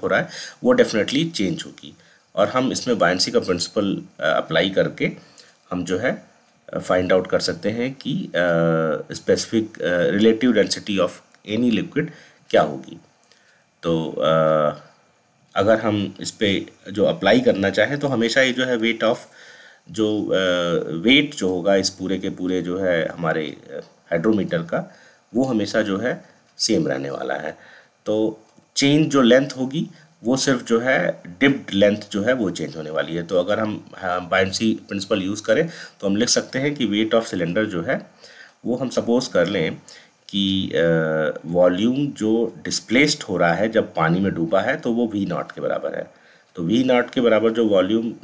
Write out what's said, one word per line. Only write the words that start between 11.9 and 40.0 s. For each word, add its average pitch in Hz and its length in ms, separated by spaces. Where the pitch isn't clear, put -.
क्या 98 120
होगी। 69 360
तो, 80 280
अ, - 180
अगर 107 240
हम 104 400
इस - 100
पे 101 360
जो 104 120
अप्लाई 95 360
करना 98 300
चाहें 117 300
तो 147 80
हमेशा 117 320
ही 131 120
जो 127 120
है 127 140
weight 113 260
of, 113 140
जो, 107 340
अ, - 80
वेट 131 440
जो 95 140
होगा 92 260
इस 95 160
पूरे 92 280
के 95 120
पूरे 92 320
जो 87 160
है 87 300
हमारे, 80 380
अ, - 340
हाइड्रोमीटर 87 520
का - 340
वो 123 100
हमेशा 113 380
जो 98 160
है 127 260
सेम - 300
रहने 69 220
वाला 67 240
है। 78 240
तो 110 380
चेंज 147 300
जो 139 160
लेंथ 127 340
होगी 131 340
वो 120 120
सिर्फ 123 280
जो 113 160
है - 460
डिप्ड 120 480
लेंथ 104 260
जो 101 100
है 117 100
वो 113 180
चेंज 80 260
होने 78 140
वाली 78 240
है। 85 80
तो 87 160
अगर 101 220
हम, 107 340
हाँ, 90 340
बायन्सी 95 600
प्रिंसिपल 98 340
यूज़ 101 200
करें 143 260
तो 101 60
हम 101 100
लिख 117 120
सकते - 300
हैं 143 160
कि 135 120
weight 110 360
of - 120
cylinder 90 300
जो 90 180
है 135 280
वो 120 100
हम 127 120
सपोज 117 380
कर 87 200
लें 90 300